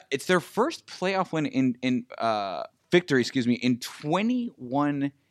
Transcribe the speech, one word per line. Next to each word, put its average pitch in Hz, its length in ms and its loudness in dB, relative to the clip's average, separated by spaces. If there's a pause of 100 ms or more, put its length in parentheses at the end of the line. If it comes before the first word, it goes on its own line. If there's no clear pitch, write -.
it's 139 160 -4
their 185 140 4
first - 480 -2
playoff 190 460 -2
win 156 140 0
in, 127 340 0
in, 127 240 0 (120)
uh, 101 460 -2 (280)
victory, 175 280 4
excuse 120 260 0
me, 120 100 4
in 120 240 0
twenty-one 147 1300 -2 (200)